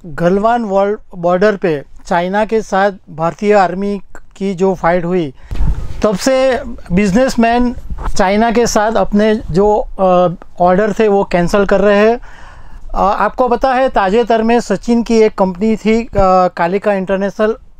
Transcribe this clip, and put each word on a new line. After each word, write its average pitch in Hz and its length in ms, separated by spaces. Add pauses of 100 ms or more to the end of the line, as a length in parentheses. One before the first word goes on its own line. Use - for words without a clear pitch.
गलवान 196 580
वॉल-, 202 360 (140)
border 180 420
पे 160 260 (240)
चाइना 185 380
के 220 180
साथ 202 280 (200)
भारतीय 170 440
army 196 460 (360)
की 196 180
जो 190 200
fight 175 300
हुई, 170 300 (680)
तब 208 140
से 262 440 (320)
businessman 233 840 (420)
चाइना 208 340
के 226 160
साथ 214 260
अपने 208 420
जो, 208 540 (100)
अ, 180 300 (320)
order 185 320
थे 220 160
वो 202 160
cancel 185 420
कर 196 140
रहे 208 280
हैं। 233 120 (760)
अ, - 20
आपको 208 520
पता 240 240
है, 254 160
ताजेतर 220 540
में 233 180
सचिन 233 420
की 226 160
एक 220 200
company 196 380
थी, 220 280
अ, - 40 (400)
कालिका 180 440
international, 196 640 (240)